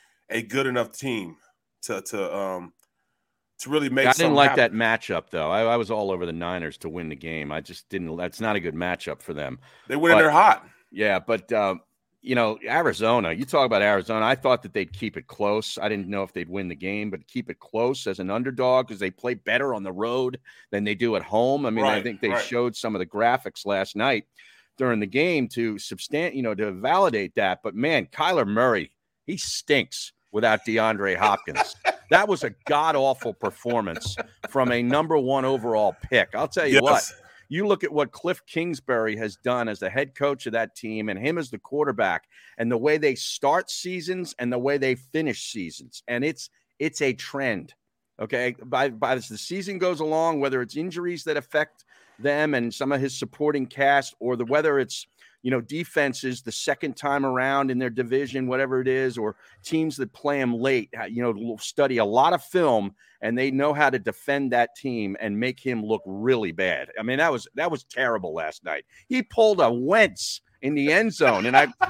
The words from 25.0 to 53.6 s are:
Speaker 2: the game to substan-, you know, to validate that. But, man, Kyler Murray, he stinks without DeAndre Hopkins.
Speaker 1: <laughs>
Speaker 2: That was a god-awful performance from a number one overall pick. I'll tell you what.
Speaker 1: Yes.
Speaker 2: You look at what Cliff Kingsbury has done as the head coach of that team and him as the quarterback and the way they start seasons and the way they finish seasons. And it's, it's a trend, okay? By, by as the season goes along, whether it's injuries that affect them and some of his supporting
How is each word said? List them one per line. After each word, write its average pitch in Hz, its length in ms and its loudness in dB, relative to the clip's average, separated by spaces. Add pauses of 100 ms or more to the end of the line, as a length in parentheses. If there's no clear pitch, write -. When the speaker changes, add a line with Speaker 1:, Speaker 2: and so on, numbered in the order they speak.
Speaker 2:
the 104 60 -2
game 135 420 0
to 117 260 -4
substan-, 147 600 -6
you 131 80 -4
know, 113 120 -2
to 101 180 -2
validate 120 640 0
that. 95 260 0
But, 101 120 -6
man, 127 320 0
Kyler 156 400 0
Murray, 107 440 2 (360)
he 202 100 -6
stinks - 760 -2 (200)
without 107 340 2
DeAndre 110 500 2
Hopkins. 98 640 0
Speaker 1:
<laughs> - 60 -10 (240)
Speaker 2:
That 196 180 6
was 180 160 -2
a 127 60 -4 (160)
god-awful 143 640 2
performance 104 840 -4 (360)
from 127 200 2
a 120 120 2
number 151 360 2
one 131 280 0
overall 113 560 0
pick. 110 320 2
I'll 131 120 -2
tell 165 200 -2
you 135 160 6
what. 143 100 4
Speaker 1:
Yes. - 220 2 (340)
Speaker 2:
You 185 180 -4
look 202 160 2
at 185 80 -4
what 147 220 0
Cliff - 340 -6
Kingsbury 131 720 -2
has 107 200 -6
done 123 320 -2
as 101 120 -6
the 95 80 -4
head 135 260 -4
coach 143 300 -2
of 113 80 -6
that 113 240 -2
team 110 320 -6
and 95 100 -6
him 147 200 -4
as 143 120 -6
the 107 80 -10
quarterback 113 680 -2 (300)
and 117 120 -2
the 120 60 2
way 151 220 2
they 147 160 0
start - 560 -2
seasons 180 680 -8
and 123 140 -4
the 123 60 -2
way 139 180 0
they 131 200 0
finish 151 540 -4
seasons. 90 560 -12
And 120 160 -2
it's, 156 280 -6 (280)
it's 156 220 -6
a 135 140 2
trend, 123 580 -6 (480)
okay? 123 420 -2
By, 131 280 0
by 120 240 -2
as 123 140 -4
the 107 100 -12
season 190 400 -8
goes 175 220 0
along, 160 400 0
whether 131 200 0
it's 123 160 -8
injuries 175 480 -6
that 151 140 -2
affect - 480 -4 (320)
them 143 340 2
and 120 200 0
some 139 200 -2
of 135 80 2
his 131 180 -4
supporting 143 480 -2